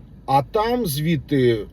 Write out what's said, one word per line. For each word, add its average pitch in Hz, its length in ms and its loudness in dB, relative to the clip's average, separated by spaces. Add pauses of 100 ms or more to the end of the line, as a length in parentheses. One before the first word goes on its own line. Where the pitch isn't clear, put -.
(260)
А 135 160 2
там 226 440 -2
звідти 135 880 0